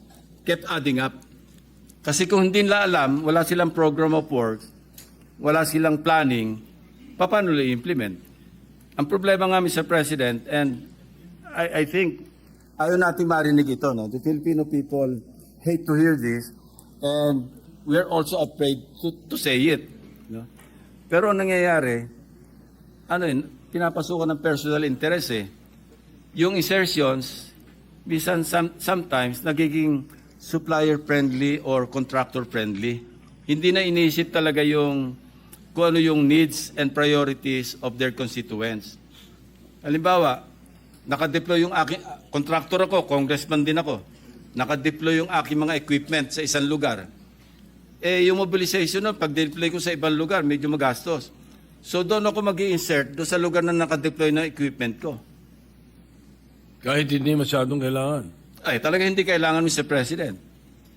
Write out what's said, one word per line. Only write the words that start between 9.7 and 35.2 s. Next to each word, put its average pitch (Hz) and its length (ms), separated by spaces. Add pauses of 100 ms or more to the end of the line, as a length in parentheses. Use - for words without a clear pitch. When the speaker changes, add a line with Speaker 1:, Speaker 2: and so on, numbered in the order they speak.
Speaker 1:
President, 139 640
and 139 340 (720)
I, 170 260
I - 60
think 175 400 (480)
ayaw 175 240
nating 175 320
marinig 147 400
ito, 127 240
no? 110 160
The 127 80
Filipino 151 480
people 139 560 (400)
hate 165 240
to 151 80
hear 156 240
this, 117 320 (480)
and 143 480 (400)
we're 165 200
also 160 360
afraid 139 400 (180)
to, 170 140 (160)
to 131 80
say 127 200 (120)
it, - 160 (400)
no? 113 160 (640)
Pero 190 220
ang 196 100
nangyayari, 165 640 (1000)
ano 175 180
yun, 139 200 (260)
pinapasukan 170 640
ng 147 40
personal 151 480
interest 151 480
eh. 101 100 (920)
Yung 185 200
insertions, 151 960 (560)
minsan 165 400
some-, 170 320
sometimes 131 640
nagiging 151 640 (320)
supplier 156 600
friendly 143 640
or 131 240
contractor 127 600
friendly. 110 560 (420)
Hindi 156 300
na 190 80
iniisip 165 480
talaga 151 320
yung 143 540 (580)